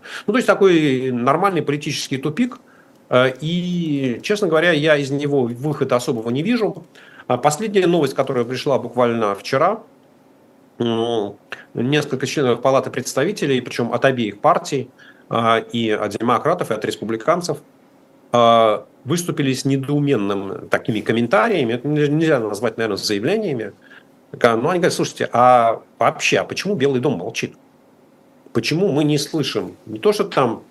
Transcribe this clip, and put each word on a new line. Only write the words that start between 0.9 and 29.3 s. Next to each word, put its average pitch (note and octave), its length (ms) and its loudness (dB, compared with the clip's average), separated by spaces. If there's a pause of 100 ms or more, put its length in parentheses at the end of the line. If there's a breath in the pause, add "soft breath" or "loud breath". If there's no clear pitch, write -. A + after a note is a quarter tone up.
нормальный C#3+ 520 0
политический C#3+ 540 -4
тупик. D#3+ 420 -4 (500 soft breath)
Э, B2+ 220 4 (100)
и, D#3+ 800 -2
честно G#3 260 -2
говоря, D#3+ 240 4
я D3+ 240 4
из C#3+ 140 -2
него C#3+ 340 0
выхода B2+ 520 -2
особого A#2+ 340 -2
не C3 140 -2
вижу. G#3 420 -2 (420 loud breath)
А B2 100 0
последняя G#3+ 500 2
новость, D#3+ 260 2
которая C3+ 300 -2
пришла B2+ 340 -2
буквально A#2 560 0
вчера, D#3+ 480 0 (960)
м, A#2 580 -2 (380 loud breath)
несколько C3+ 540 -2
членов B2 340 0
Палаты C3 300 2
представителей, C#3 720 -2
причём A#2+ 320 -4
от A#2+ 120 0
обеих A#2 340 0
партий, D#3+ 500 0 (400 loud breath)
а, A2+ 280 2
и A2+ 320 -4
от G#2 220 -2
демократов, B2 580 0
и - 40 0
от - 120 -6
республиканцев, B2+ 720 -2 (720)
а, A#2 540 4 (200)
выступили D3 480 -2
с B2 120 -4
недоуменным C3 1040 -2
такими - 300 -2
комментариями. B2+ 760 0
Это B2 140 -6
не-, D3 200 2
нельзя D#3 320 2
назвать, A2 380 -4
наверное, G#2+ 200 -2
заявлениями. C3 760 -2 (640 loud breath)
Ка-, A#2 180 4
ну, B2 140 0
они F3+ 100 0
говорят: E3+ 140 2
«Слушайте, - 380 -4
а A#2 500 6 (180)
вообще, C3+ 400 2
а F#2 40 -2
почему - 320 -4
Белый C3+ 240 2
дом A#2+ 140 0
молчит? G2 400 -8 (1000)
Почему F3 400 0
мы C#3+ 120 2
не D3 160 2
слышим B2+ 560 -4 (100)